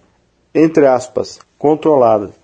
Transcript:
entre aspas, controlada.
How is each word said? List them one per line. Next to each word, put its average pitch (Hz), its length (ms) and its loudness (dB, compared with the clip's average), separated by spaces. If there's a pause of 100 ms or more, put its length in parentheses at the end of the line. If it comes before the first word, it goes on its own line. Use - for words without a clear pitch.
(540)
entre 156 320 2
aspas, 117 540 -4 (180)
controlada. 131 720 0 (120)